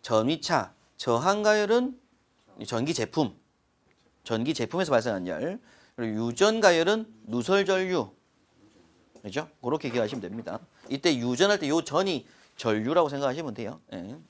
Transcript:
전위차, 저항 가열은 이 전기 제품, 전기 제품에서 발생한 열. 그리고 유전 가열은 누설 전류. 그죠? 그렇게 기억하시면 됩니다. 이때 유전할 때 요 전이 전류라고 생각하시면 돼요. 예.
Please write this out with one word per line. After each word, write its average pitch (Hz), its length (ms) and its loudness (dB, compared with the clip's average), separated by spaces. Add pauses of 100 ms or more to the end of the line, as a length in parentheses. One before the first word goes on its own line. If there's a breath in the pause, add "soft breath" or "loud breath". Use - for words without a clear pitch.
전위차, 123 720 0 (240)
저항 160 440 2
가열은 214 560 2 (640)
이 107 60 -10
전기 123 280 -2
제품, 160 400 -2 (920)
전기 120 300 -2
제품에서 175 380 -2
발생한 110 360 0
열. 120 320 -6 (360 soft breath)
그리고 113 320 -4
유전 202 320 2
가열은 196 480 4 (180)
누설 185 400 0
전류. 180 460 -2 (1120)
그죠? 117 240 -8 (160)
그렇게 135 260 -4
기억하시면 117 320 -2
됩니다. 98 380 -10 (300 loud breath)
이때 151 280 0
유전할 139 420 2
때 147 100 -2
요 160 140 2
전이 170 440 -2 (280 soft breath)
전류라고 123 540 0
생각하시면 139 440 -4
돼요. 104 260 -10 (140)
예. 98 220 -12 (140)